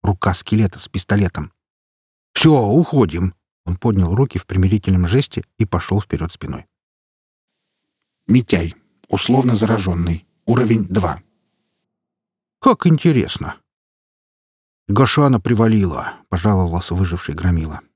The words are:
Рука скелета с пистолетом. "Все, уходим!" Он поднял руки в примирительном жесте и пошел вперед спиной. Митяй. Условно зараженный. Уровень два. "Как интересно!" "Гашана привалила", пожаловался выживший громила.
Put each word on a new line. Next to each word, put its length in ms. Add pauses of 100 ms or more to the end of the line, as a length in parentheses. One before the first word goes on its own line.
Рука 320
скелета 440
с 100
пистолетом. 640 (800)
"Все, 300
уходим!" 720 (320)
Он 100
поднял 380
руки 240
в 80
примирительном 640
жесте 340 (160)
и 80
пошел 340
вперед 320
спиной. 340 (1600)
Митяй. 480 (340)
Условно 460
зараженный. 680 (220)
Уровень 400
два. 340 (1400)
"Как 260
интересно!" 680 (1300)
"Гашана 540
привалила", 760 (140)
пожаловался 680
выживший 400
громила. 460 (160)